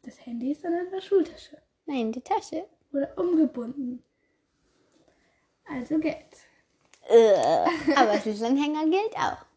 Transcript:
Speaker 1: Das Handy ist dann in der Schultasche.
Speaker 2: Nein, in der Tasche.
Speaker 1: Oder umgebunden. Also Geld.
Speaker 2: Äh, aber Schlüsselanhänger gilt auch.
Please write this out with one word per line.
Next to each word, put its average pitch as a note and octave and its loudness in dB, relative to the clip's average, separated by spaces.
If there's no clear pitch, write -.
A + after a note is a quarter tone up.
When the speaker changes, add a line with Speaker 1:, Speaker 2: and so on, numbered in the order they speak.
Speaker 1:
Das - -20
Handy A#3+ -6
ist D4+ -8
dann E4+ -4
in F4+ -4
der F#4+ -8
Schultasche. - -2
Speaker 2:
Nein, C4+ -4
in A3 -2
der B3 -10
Tasche. F#4 -4
Speaker 1:
Oder C#4 -4
umgebunden. C4+ -2
Also C4+ -4
Geld. - -4
Speaker 2:
Äh, E3 6
aber A3 4
Schlüsselanhänger C#4 -2
gilt G4 0
auch. - -6